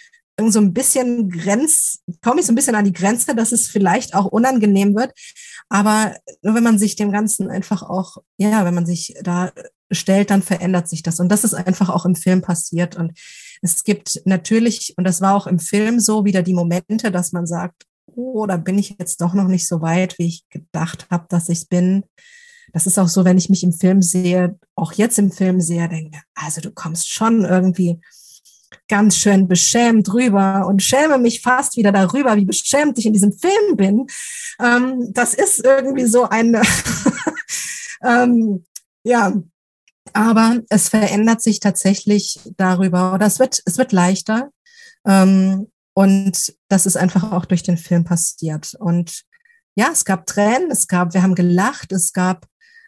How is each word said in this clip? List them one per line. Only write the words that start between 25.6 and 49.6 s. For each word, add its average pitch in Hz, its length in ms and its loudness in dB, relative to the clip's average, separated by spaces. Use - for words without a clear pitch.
sehe, 170 280 -2
denke, 156 300 -10
also 160 260 -10
du 165 120 -12
kommst - 380 -10
schon 220 360 0
irgendwie 180 560 0
ganz 208 300 2
schön 196 300 4
beschämt 220 640 2
rüber 196 540 2
und 196 140 2
schäme 285 360 2
mich 240 240 0
fast 254 360 0
wieder 202 140 4
darüber, 214 440 2
wie 202 100 4
beschämt 285 520 0
ich 214 80 -2
in 220 80 2
diesem 202 180 4
Film 392 460 0
bin. 202 300 0
Ähm, 240 540 0
das 240 200 0
ist - 300 0
irgendwie 269 420 2
so 233 220 4
ein, 226 280 2
<laughs> - 680 -12
ähm, 233 600 2
ja, 220 300 2
aber 226 460 2
es 208 200 0
verändert 220 520 2
sich 214 180 0
tatsächlich 196 800 0
darüber 185 560 0
oder 190 120 0
es 202 140 0
wird, 262 260 0
es - 120 -4
wird 262 140 0
leichter. 202 580 0
Ähm, 190 680 4
und 196 580 2
das 196 160 2
ist 185 120 0
einfach 185 340 0
auch 180 140 -2
durch 175 180 -2
den 175 140 -2
Film 170 260 0
passiert. 160 720 -6
Und 170 480 -4